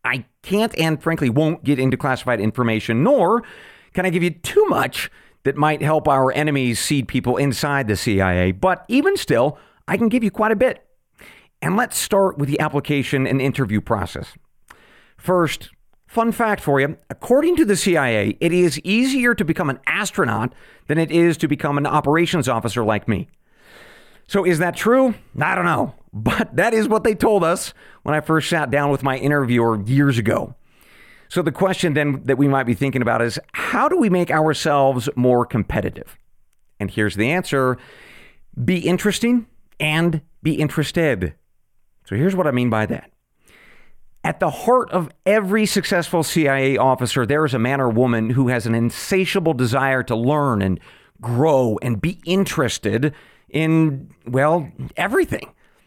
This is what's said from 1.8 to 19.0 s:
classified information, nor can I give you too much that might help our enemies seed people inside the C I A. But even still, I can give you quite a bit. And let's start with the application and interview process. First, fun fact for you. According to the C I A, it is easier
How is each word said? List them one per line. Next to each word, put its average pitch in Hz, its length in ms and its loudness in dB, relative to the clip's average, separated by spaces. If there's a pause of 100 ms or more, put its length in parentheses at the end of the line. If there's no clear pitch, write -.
classified 123 440 -2
information, 110 600 0
nor 226 400 2 (520)
can 185 100 -2
I 185 60 0
give 170 120 0
you 175 100 0
too - 340 0
much - 440 -4 (340)
that 139 120 0
might 151 240 0
help 151 260 0
our 135 240 4
enemies 139 480 0
seed 139 300 -2
people 120 300 -2
inside 139 500 -2
the 104 80 0
C 95 240 0
I 92 140 2
A. 90 180 2
But 180 360 0
even 294 280 2
still, 139 400 0 (320)
I - 80 0
can 220 140 0
give 233 120 0
you 208 80 0
quite 214 220 0
a 214 40 2
bit. - 300 0 (760)
And 165 120 -2
let's 233 220 -2
start 196 400 0
with 143 140 -2
the 147 100 -2
application 143 680 -2
and 131 140 0
interview 123 400 -2
process. - 540 -6 (840)
First, 175 540 -2 (360)
fun 233 260 -2
fact 214 280 -2
for 139 200 2
you. 147 160 -2 (120)
According 302 460 2
to 302 100 4
the 202 120 2
C 170 200 2
I 139 120 2
A, 107 320 0
it 170 120 0
is 175 280 2
easier 247 520 0